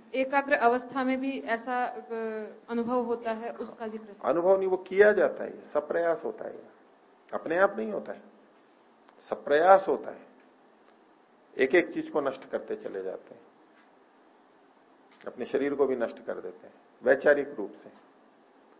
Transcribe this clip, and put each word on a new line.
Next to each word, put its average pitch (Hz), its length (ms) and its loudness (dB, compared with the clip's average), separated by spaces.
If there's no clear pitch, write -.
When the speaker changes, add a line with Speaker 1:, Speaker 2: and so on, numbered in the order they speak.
Speaker 1:
एकाग्र 269 380 0
अवस्था 254 520 0
में 262 160 0
भी 269 200 -4
ऐसा, 247 460 -2
अ, 220 600 -8
अनुभव 233 320 0
होता 233 280 -4
है, 226 200 -6
उसका 226 360 -12
जिक्र। 214 280 -12
Speaker 2:
अनुभव 175 340 4
नहीं, 190 100 0
वो 185 80 2
किया 202 360 6
जाता 143 320 2
है, - 260 -12
सब 147 180 -2
प्रयास 170 360 0
होता - 200 -8
है, - 140 -12
अपने 147 240 -2
आप 202 180 4
नहीं 220 160 -6
होता 139 200 -8
है। - 180 -18
सब - 140 -8
प्रयास 180 440 8
होता 131 220 -2
है, - 160 -16
एक 135 180 2
एक 165 200 4
चीज 160 140 -6
को 156 120 -2
नष्ट 135 300 -6
करते 110 280 -6
चले 98 240 -8
जाते 90 320 -10
हैं, - 60 -20
अपने 120 220 -10
शरीर 139 280 0
को 135 120 4
भी 127 100 0
नष्ट - 300 -6
कर 104 100 -6
देते 90 300 -14
हैं - 80 -20
वैचारिक 139 560 4
रूप 98 160 -8
से। - 160 -20